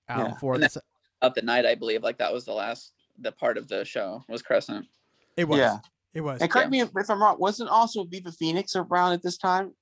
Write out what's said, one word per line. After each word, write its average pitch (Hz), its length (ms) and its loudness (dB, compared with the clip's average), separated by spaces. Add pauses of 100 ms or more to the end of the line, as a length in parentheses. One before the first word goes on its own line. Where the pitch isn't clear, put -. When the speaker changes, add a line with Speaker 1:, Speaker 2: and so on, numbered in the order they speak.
Speaker 1:
um, 120 100 -4
Speaker 2:
Yeah. 117 160 -2
Speaker 1:
for 131 200 -2
Speaker 3:
And 151 80 2
Speaker 1:
the - 60 4
Speaker 3:
then 147 120 -12 (400)
up 127 160 4
at 113 80 -2
night, 120 200 2
I 117 100 4
believe, 110 280 -2
like, 117 140 -2
that 101 160 -2
was 123 120 -6
the 104 80 -6
last, 110 400 -8 (260)
the - 120 -6
part 120 260 -2
of 110 100 -10
the 101 180 -4
show 107 420 -8
was 113 140 -8
Crescent. - 460 -2 (500)
Speaker 1:
It 175 100 2
was. 147 120 4
Speaker 2:
Yeah. 110 200 4 (340)
Speaker 1:
It 160 80 -6
was. 143 200 -4
Speaker 2:
And 165 100 2
correct 254 160 4
Speaker 3:
Yeah. - 20 -2
Speaker 2:
me 262 120 2
if, 226 140 -2
if 202 140 -2
I'm 202 120 0
wrong, 208 180 6
wasn't 208 300 -2
also 220 360 2
Viva 180 260 -12
Phoenix 170 440 -2
around 180 380 2
at 175 100 -2
this 180 140 -4
time 185 300 0 (140)